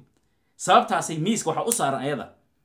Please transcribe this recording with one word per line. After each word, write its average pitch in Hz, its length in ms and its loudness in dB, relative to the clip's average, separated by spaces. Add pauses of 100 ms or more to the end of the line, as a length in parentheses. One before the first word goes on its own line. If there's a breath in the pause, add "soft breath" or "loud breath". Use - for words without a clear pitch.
(540)
Sababtaasay 180 640 2
miiska 185 320 0
waxaa 147 160 -4
u - 40 2
saaran 139 300 -2
ayada 135 240 -6 (400)